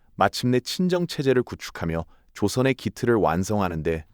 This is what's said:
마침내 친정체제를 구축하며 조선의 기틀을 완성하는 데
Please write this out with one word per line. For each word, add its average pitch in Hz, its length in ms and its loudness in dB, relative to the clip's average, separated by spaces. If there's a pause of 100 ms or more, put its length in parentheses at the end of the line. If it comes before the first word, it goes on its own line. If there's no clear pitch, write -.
(140)
마침내 123 460 0
친정체제를 170 840 0
구축하며 - 640 -6 (260)
조선의 127 420 0
기틀을 117 420 0
완성하는 90 680 2
데 80 320 -2